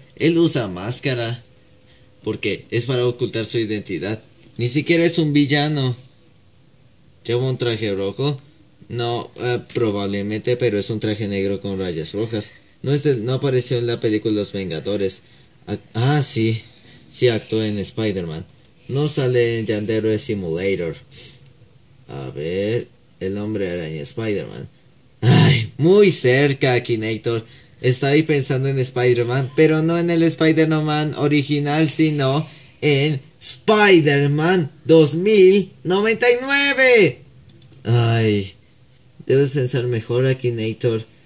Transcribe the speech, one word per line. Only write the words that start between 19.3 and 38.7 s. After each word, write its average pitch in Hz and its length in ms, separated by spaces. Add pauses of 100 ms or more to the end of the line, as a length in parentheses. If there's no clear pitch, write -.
en 110 60
Yandere 107 520
Simulator. 90 760 (1120)
A 67 220
ver, 98 580 (320)
el 98 180
Hombre 104 320
Araña 80 320
Spider-Man. 73 680 (520)
Ay, 120 580
muy 190 320
cerca, 135 640
Akinator. 113 720 (340)
Está 127 280
ahí 147 160
pensando 135 440
en 135 120
Spider-Man, 123 760
pero 156 280
no 165 160
en 170 120
el 165 140
Spider-Man 156 920
original, 147 720
sino 151 580 (340)
en 143 400 (200)
Spider-Man 160 1300 (120)
dos 156 300
mil 190 560 (140)
noventa 208 440
y 240 140
nueve. 262 800 (640)
Ay, 113 680 (720)